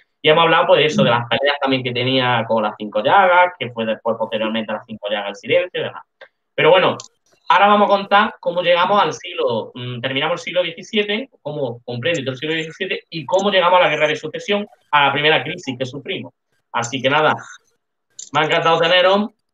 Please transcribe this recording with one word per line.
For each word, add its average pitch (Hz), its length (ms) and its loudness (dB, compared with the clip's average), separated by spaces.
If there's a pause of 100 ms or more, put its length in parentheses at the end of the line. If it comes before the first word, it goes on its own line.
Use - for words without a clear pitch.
(220)
y 147 80 2
hemos 165 140 4
hablado, 165 240 2
pues, 175 120 6
de 139 80 4
eso, 107 160 0
de 120 80 4
las 120 180 0
peleas 135 320 0
también 135 220 -2
que 127 80 -6
tenía 123 560 0
con 113 160 0
las 107 120 -4
cinco 104 280 -6
llagas, 180 560 4
que 233 100 -6
fue 113 160 -6
después, 110 320 -2
posteriormente, 110 540 -4
a 107 60 -6
las - 80 -18
cinco 107 240 -12
llagas, 101 200 -4
el 98 60 -10
silencio 170 440 -2
y 135 40 -4
demás. - 200 -12 (520)
Pero 156 160 4
bueno, 165 260 4 (520)
ahora 190 180 6
vamos 208 180 4
a 196 120 2
contar 202 420 0
cómo 175 240 -4
llegamos 180 360 2
al 160 140 0
siglo, 160 640 -6
mm, 123 260 -10
terminamos 147 400 -4
el - 20 -14
siglo 175 200 -2
diecisiete, 208 680 -6 (140)
cómo 139 420 -6
comprende 131 380 -4
todo 131 80 -6
el 127 60 -10
siglo 156 180 -4
diecisiete 160 560 -8
y 160 160 -10
cómo 196 240 0
llegamos 180 280 4
a 175 40 4
la 151 60 4
guerra 151 180 0
de 151 80 -4
sucesión, 202 520 -6 (220)
a 143 160 4
la 135 80 2
primera 147 300 2
crisis - 340 -10
que 131 80 -6
sufrimos. 143 480 -10 (380)
Así 120 280 -4
que 131 120 0
nada, 143 240 2 (960)
me 147 60 0
ha 156 60 2
encantado 165 340 2
teneros 180 500 2 (240)